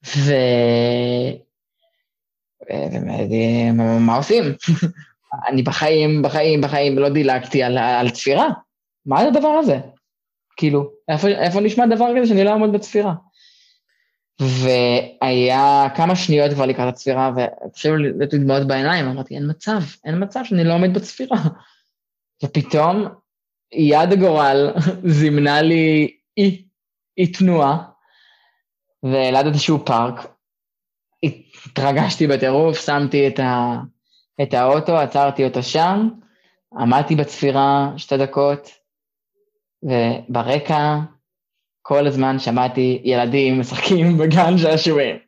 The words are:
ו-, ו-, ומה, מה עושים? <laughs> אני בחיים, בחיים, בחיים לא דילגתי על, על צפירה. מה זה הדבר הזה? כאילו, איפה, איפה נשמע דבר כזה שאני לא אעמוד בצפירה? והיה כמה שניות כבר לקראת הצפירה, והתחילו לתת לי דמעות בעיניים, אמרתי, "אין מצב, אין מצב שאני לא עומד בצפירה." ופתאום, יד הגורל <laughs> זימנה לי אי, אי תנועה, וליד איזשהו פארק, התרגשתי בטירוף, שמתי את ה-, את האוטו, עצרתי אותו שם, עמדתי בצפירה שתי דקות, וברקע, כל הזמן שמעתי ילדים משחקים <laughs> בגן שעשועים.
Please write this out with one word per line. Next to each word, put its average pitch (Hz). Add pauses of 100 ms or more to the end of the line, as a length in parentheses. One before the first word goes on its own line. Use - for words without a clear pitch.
(160)
ו-, 143 (2500)
ו-, -
ומה, 117
מה 117
עושים? 202 (540)
<laughs> -
אני 131
בחיים, 156
בחיים, 151
בחיים 143
לא 139
דילגתי 135
על, 123
על 123
צפירה. 180 (580)
מה 139
זה 269
הדבר 277
הזה? 294 (800)
כאילו, 143 (180)
איפה, 156
איפה 190
נשמע 220
דבר 226 (100)
כזה 247
שאני 196
לא 202
אעמוד 214
בצפירה? 208 (1300)
והיה 127
כמה 170
שניות 147
כבר 139
לקראת 127
הצפירה, 131
והתחילו 139
לתת 143
לי 151
דמעות 139
בעיניים, 139
אמרתי, 131
"אין 143
מצב, 208 (240)
אין 165
מצב 202
שאני 185
לא 165
עומד 180
בצפירה." 233 (1080)
ופתאום, 160 (680)
יד 151
הגורל 147 (140)
<laughs> 180
זימנה 147
לי 160 (200)
אי, 190 (540)
אי 185
תנועה, 165 (1200)
וליד 131
איזשהו 147
פארק, 120 (960)
התרגשתי 151
בטירוף, 139
שמתי 143
את 131
ה-, 123 (640)
את 139
האוטו, 143
עצרתי 139
אותו 127
שם, 185 (720)
עמדתי 135
בצפירה 139
שתי 143
דקות, 143 (1120)
וברקע, 131 (840)
כל 143
הזמן 131
שמעתי 127
ילדים 127
משחקים 165
<laughs> 160
בגן 165
שעשועים. 156 (120)